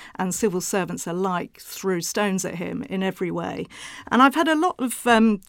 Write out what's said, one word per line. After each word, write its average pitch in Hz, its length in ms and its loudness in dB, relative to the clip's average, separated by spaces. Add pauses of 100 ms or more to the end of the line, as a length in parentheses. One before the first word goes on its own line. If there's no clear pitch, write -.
(160)
and 185 180 -2
civil 180 260 0
servants 175 460 -4
alike 180 560 -4
threw 185 400 -4
stones 190 420 0
at 180 120 -6
him 170 340 -6
in 190 120 -2
every 190 280 -2
way. 170 360 -6 (440)
And 233 100 4
I've 269 140 8
had 311 140 2
a 320 60 4
lot 339 240 0
of, 262 280 -4
um, 220 420 6